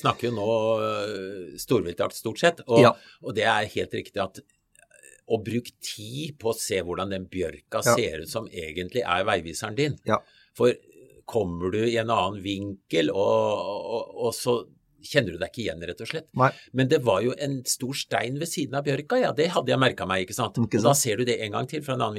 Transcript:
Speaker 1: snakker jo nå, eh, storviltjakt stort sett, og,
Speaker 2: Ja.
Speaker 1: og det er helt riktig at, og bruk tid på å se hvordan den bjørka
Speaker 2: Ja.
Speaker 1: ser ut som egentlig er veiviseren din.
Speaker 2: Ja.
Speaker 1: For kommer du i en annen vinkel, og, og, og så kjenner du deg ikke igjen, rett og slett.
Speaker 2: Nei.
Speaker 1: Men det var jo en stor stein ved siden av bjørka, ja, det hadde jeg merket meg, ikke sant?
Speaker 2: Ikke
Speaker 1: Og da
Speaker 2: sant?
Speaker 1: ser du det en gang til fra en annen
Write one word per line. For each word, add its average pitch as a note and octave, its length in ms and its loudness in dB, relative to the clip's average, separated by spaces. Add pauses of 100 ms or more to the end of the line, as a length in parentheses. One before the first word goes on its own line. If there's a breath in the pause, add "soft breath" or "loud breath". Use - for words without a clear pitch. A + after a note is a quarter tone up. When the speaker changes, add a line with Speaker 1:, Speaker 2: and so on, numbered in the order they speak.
Speaker 1:
snakker A#2+ 300 0
jo A#2+ 40 -4
nå, G#2 140 -2 (320)
eh, G2+ 800 -4
storviltjakt F#2+ 580 0
stort - 240 -6
sett, E3+ 240 2
og, A#2 160 8
Speaker 2:
Ja. A#2 100 10 (300 loud breath)
Speaker 1:
og - 140 -6
det G#2+ 100 2
er G#2+ 300 2
helt F#2 180 -4
riktig G2+ 300 -8
at, G2 160 -10 (880)
og G#2+ 160 0
bruk A2+ 240 -4 (120)
tid C3+ 580 -8
på A2+ 120 -2
å A2+ 60 -2
se F#2+ 260 -2
hvordan F2 280 -4
den F#2+ 160 -6
bjørka F2+ 580 -4
Speaker 2:
Ja. A#2+ 100 6
Speaker 1:
ser E2+ 280 0
ut D#2+ 60 -12
som A2 200 -6
egentlig F2+ 580 -6
er F2+ 180 0
veiviseren G2+ 520 -4
din. C#3+ 180 0 (100)
Speaker 2:
Ja. G#2+ 140 2 (360 soft breath)
Speaker 1:
For A#2+ 180 4 (540)
kommer F#2 460 -2
du G#2+ 120 0
i A#2 120 0
en A2+ 140 0
annen G2+ 320 0
vinkel, G2+ 680 -2
og, F#2 60 -2
og, G#2 1000 0 (120)
og A2 80 2
så A#2+ 320 0 (380)
kjenner A#2 280 2
du E2 60 -10
deg E2+ 140 -4
ikke A#2 120 -6
igjen, E2 220 -4
rett F2 140 -10
og A2+ 80 -8
slett. - 260 -8
Speaker 2:
Nei. B2+ 160 4 (220 loud breath)
Speaker 1:
Men B2+ 160 2
det D3+ 160 4
var G2+ 160 4
jo B2 180 2
en C#3 260 -4
stor - 280 -4
stein A#2+ 460 -2
ved E3+ 100 -4
siden C3+ 260 -4
av C#3+ 100 -2
bjørka, D3 360 0
ja, D#3+ 120 2
det D3+ 200 2
hadde D#3+ 160 0
jeg B2+ 120 2
merket G#2 280 2
meg, F#2 180 2
ikke - 100 -10
sant? A2+ 200 -2
Speaker 2:
Ikke A#2 240 2
Speaker 1:
Og G#2+ 40 0
da B2 100 8
Speaker 2:
sant? - 80 2
Speaker 1:
ser G#2+ 140 2
du B2 80 0
det A#2+ 160 0
en G#2 120 -4
gang A#2+ 160 -2
til D#3 140 -6
fra C#3 120 -6
en B2 60 -2
annen G#2+ 180 0